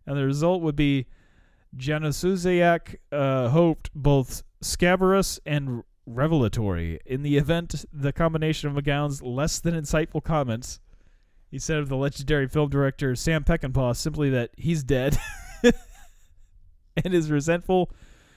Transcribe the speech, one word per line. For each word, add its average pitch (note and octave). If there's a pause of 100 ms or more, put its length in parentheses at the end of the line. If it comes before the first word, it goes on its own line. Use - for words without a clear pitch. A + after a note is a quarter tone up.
and C#3+
the C#3
result E3
would D#3
be, C#3 (720)
Januszczak, E3+ (160)
uh, C3+
hoped, D#3+
both C#3 (180)
scabrous F#3
and C#3 (240)
revelatory. G#2+
In C3
the C#3+
event, D#3+
the C#3+
combination D#3
of C#3+
McGowan's C#3+
less C3
than E3+
insightful D#3+
comments, C3 (720)
he C#3
said D#3
of C#3+
the C3
legendary C#3
film D3+
director C3+
Sam D#3+
Peckinpah C3
simply D3+
that A#2+
he's D#3
dead, C3+ (220)
<laughs> -
and -
his D#3+
resentful, E3+ (460)